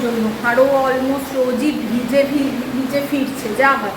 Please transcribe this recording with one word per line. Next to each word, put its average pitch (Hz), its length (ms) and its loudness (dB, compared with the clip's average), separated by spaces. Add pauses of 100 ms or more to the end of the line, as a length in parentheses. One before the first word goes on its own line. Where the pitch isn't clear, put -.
জন্য। 226 440 -2
আরও 240 160 4
almost 269 720 0
রোজই 254 360 2
ভিজে 247 520 0
ভি-, 269 380 0 (120)
ভিজে 269 280 -2 (100)
ফিরছে 220 460 -4
যা 269 140 4
হয়। 208 260 -2